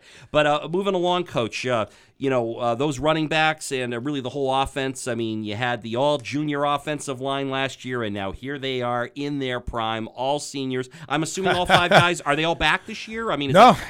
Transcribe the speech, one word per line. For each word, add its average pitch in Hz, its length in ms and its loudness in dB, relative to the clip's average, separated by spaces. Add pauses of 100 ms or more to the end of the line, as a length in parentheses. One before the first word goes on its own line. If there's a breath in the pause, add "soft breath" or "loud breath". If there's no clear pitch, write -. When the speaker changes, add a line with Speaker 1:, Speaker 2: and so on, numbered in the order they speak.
(300 loud breath)
Speaker 1:
But, 147 160 4
uh, 147 260 2
moving 196 220 0
along, 175 300 0
Coach, 123 420 -4
uh, 117 180 0 (320 soft breath)
you 135 140 -2
know, 117 260 0
uh, 120 180 0
those 135 240 -2
running 156 300 2
backs 156 440 0
and, 127 200 -4
uh, 117 80 -4
really 143 220 -4
the 123 80 -6
whole 135 240 -2
offense. 135 520 -2
I 123 80 -2
mean, 110 300 -4
you 104 100 -6
had 120 280 -2
the 113 140 -6
all-junior 143 680 -2
offensive 143 560 -4
line 135 300 -4
last 135 340 -4
year, 127 180 -4
and 104 120 -2
now 98 180 -4
here 135 260 -10
they 131 220 -4
are 120 340 -2
in 143 260 -4
their 123 200 -2
prime, 113 540 -4
all 135 260 0
seniors. 131 480 -4 (220 loud breath)
I'm 151 120 0
assuming 180 340 0
all 180 100 0
five 180 240 4
Speaker 2:
<laughs> 175 160 8
Speaker 1:
guys, 175 160 -2
are 143 120 0
they 156 100 0
all 165 100 0
back 160 320 0
this 220 200 -12
year? 226 240 -6
I 151 60 0
mean, 139 140 -2
is 143 40 2
Speaker 2:
No. 220 180 12
Speaker 1:
it 147 40 4 (140 loud breath)